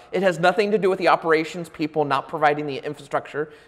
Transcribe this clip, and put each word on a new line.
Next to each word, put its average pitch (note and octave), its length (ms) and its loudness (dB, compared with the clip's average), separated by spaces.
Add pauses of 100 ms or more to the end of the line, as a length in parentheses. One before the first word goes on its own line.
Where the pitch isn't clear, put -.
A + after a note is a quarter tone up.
(120)
It F#3 100 0
has F3+ 160 2
nothing F#3 320 2
to G#3+ 80 2
do F#3 100 2
with F#3 100 0
the F3 100 2
operations D#3+ 600 2
people D3+ 380 -4
not C3+ 200 -2
providing D3+ 400 0
the C3+ 120 -6
infrastructure D3 760 -8 (160)